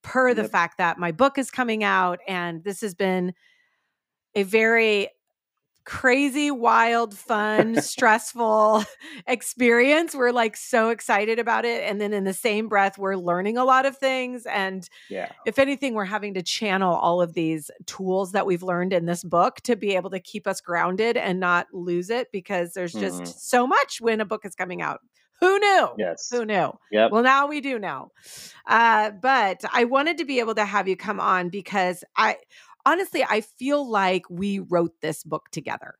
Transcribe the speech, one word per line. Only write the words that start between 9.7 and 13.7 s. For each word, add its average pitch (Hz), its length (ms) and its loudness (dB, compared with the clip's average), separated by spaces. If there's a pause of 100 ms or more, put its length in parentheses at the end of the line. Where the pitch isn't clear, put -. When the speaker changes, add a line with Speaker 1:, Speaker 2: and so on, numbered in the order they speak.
Speaker 1:
We're, 247 180 0
like, 226 240 0
so 226 320 0
excited 220 500 0
about 226 280 0
it. 233 180 -2
And 208 160 -4
then 208 140 -2
in 196 100 -2
the 190 80 -2
same 214 360 -2
breath, 196 280 2
we're 196 200 -4
learning 185 420 -2
a 254 80 2
lot 262 180 6